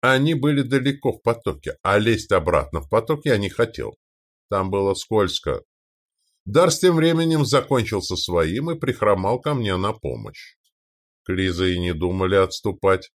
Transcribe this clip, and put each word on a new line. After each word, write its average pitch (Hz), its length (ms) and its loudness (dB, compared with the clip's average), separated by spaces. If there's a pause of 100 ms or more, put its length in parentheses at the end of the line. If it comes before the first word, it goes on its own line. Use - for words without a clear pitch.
Они 131 320 2
были 143 280 0
далеко 135 500 0
в - 100 -8
потоке, - 600 -4
а 98 160 2
лезть 110 320 0
обратно 80 500 0
в 71 80 -16
поток 147 360 -2
я 127 120 2
не 101 120 -2
хотел. - 460 -4 (540)
Там 95 220 -2
было 98 240 0
скользко. 90 680 -2 (840)
Дарс 156 340 2
тем 180 180 4
временем 165 480 2
закончил 117 560 0
со 92 160 -6
своим 90 520 -2
и 165 80 -6
прихромал 101 640 0
ко 147 140 -4
мне 104 240 -2
на 101 160 -2
помощь. - 640 -12 (680)
Клизы 92 500 0
и 87 40 -2
не 87 140 -2
думали 92 420 -2
отступать. 95 800 0